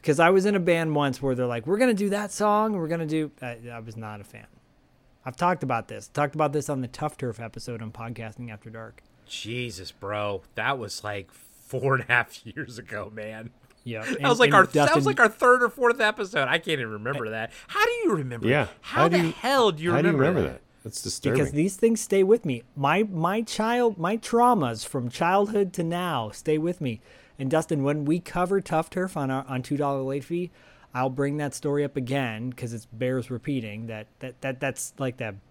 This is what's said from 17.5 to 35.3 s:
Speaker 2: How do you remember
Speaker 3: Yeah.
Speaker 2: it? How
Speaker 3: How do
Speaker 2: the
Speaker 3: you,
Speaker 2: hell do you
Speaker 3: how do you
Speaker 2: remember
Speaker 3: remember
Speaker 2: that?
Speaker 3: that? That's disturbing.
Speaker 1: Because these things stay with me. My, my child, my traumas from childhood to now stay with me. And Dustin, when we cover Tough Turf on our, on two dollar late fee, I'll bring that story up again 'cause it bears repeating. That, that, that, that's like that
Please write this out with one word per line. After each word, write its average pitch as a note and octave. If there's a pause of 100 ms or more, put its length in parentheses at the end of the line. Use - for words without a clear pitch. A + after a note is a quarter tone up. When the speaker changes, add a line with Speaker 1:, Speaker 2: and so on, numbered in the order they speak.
Speaker 2:
How G#4+
do A#4
you A4
remember A#2+
Speaker 3:
Yeah. C3+
Speaker 2:
it? - (120)
How -
Speaker 3:
How E3
do F3
Speaker 2:
the E3+
Speaker 3:
you, D#3+
Speaker 2:
hell A#3+
do D#3
you E3+
Speaker 3:
how D3+
do E3+
you E3+
Speaker 2:
remember C#3 (100)
Speaker 3:
remember - (120)
Speaker 2:
that? -
Speaker 3:
that? -
That's -
disturbing. -
Speaker 1:
Because C3+
these E3+
things A3+
stay G3
with A3
me. B2 (140)
My, D3+
my F#3+
child, A3+
my F3+
traumas A3
from A#2+
childhood G3
to F3
now E3
stay D#3
with E3+
me. A#2+ (380)
And C3
Dustin, D#3
when D3
we E3
cover F3+
Tough D#3+
Turf F#3
on C#3
our, C3
on B2+
two C#3
dollar C#3
late C3+
fee, F3 (440)
I'll C3
bring C#3+
that C#3+
story C#3+
up C#3
again B2
'cause A#2+
it A2+
bears B2+
repeating. A2+
That, G#2+ (120)
that, B2+
that, C3
that's -
like C3
that G#2+ (160)